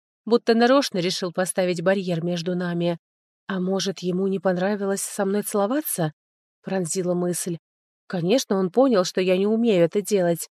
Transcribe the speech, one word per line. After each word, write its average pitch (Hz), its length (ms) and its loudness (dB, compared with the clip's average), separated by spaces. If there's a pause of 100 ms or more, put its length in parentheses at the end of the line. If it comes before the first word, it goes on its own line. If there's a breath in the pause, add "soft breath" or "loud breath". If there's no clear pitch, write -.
(260)
будто 233 300 2
нарочно 247 420 4
решил 180 340 -2
поставить 180 500 -2
барьер 180 420 0
между 175 320 -4
нами. 175 420 -2 (500)
«А 196 120 -4
может, 185 400 -2
ему 180 280 -2
не 190 120 -2
понравилось 196 640 -2
со - 240 -4
мной 202 180 -2
целоваться?» — 202 720 -2 (500)
пронзила 180 500 -2
мысль. 175 440 -2 (500)
Конечно, 190 500 0
он 185 140 0
понял, 240 340 4
что - 160 -2
я 185 160 2
не 196 100 2
умею 220 380 4
это 208 160 0
делать, 175 580 0